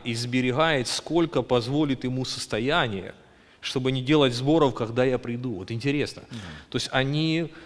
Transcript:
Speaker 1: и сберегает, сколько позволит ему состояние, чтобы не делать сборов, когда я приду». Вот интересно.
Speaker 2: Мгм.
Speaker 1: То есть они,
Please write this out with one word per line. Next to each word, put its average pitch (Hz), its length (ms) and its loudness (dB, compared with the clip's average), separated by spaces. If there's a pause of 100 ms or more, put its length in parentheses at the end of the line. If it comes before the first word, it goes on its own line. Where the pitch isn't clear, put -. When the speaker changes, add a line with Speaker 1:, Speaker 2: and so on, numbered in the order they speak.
Speaker 1:
и 120 80 -2
сберегает, 127 760 2
сколько 156 540 0
позволит 131 640 0
ему 127 200 -2
состояние, 117 880 -2 (460)
чтобы 131 320 -2
не 131 100 -2
делать 135 320 4
сборов, 135 400 4
когда 117 300 0
я 127 140 2
приду». 120 380 -6
Вот 92 160 -8
интересно. 135 500 -2 (100)
Speaker 2:
Мгм. 117 80 -10 (300)
Speaker 1:
То 127 80 -4
есть - 160 -2
они, 151 540 2 (180)